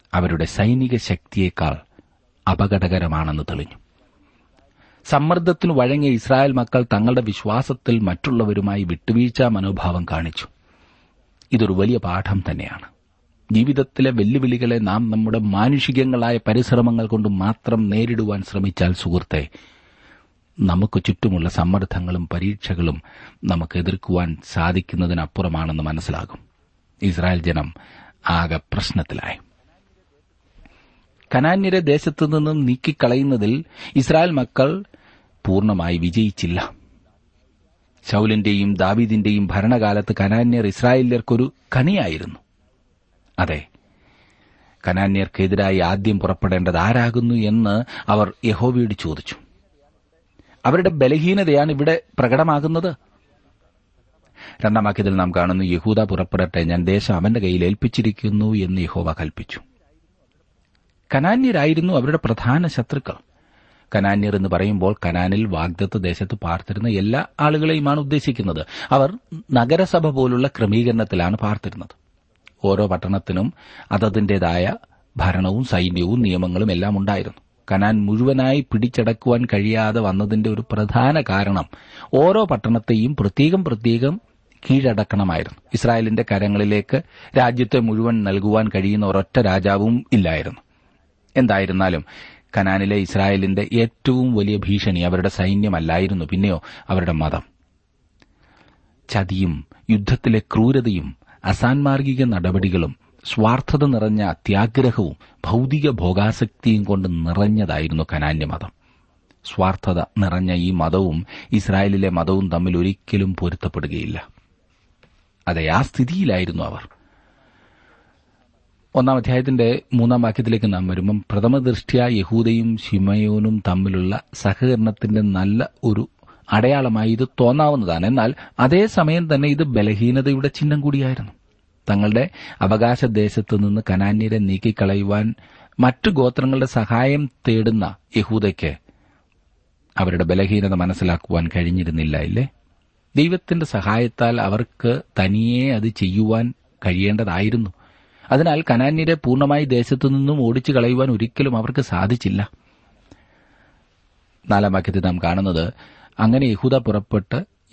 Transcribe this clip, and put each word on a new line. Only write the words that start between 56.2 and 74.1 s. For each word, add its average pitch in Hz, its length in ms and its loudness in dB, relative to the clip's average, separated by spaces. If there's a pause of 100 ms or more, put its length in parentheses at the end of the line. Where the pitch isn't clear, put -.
ഞാൻ 85 220 0
ദേശം 98 300 0
അവന്റെ 107 240 0
കയ്യിൽ 90 260 0
ഏൽപ്പിച്ചിരിക്കുന്നു" 107 880 0
എന്ന് 92 280 -2
യഹോവ 85 320 -4
കൽപ്പിച്ചു. - 460 -10 (1600)
കനാന്യരായിരുന്നു 175 800 2
അവരുടെ 147 320 0
പ്രധാന 127 420 0
ശത്രുക്കൾ. 143 460 -6 (840)
കനാന്യർ 101 400 2
എന്ന് 95 140 0
പറയുമ്പോൾ 95 460 0 (100)
കനാനിൽ 92 400 0
വാഗ്ദത്ത 87 520 -4
ദേശത്ത് 92 380 -4
പാർത്തിരുന്ന 92 540 -4
എല്ലാ 107 360 0 (140)
ആളുകളെയുമാണ് 151 600 0
ഉദ്ദേശിക്കുന്നത്. 135 640 -2 (260)
അവർ 135 220 2 (380)
നഗരസഭ 160 560 2
പോലുള്ള 131 400 0
ക്രമീകരണത്തിലാണ് 110 920 0
പാർത്തിരുന്നത്. - 680 -8 (580)
ഓരോ 98 240 2
പട്ടണത്തിനും 92 640 -2 (380)
അതതിൻ്റെതായ 98 840 0 (440)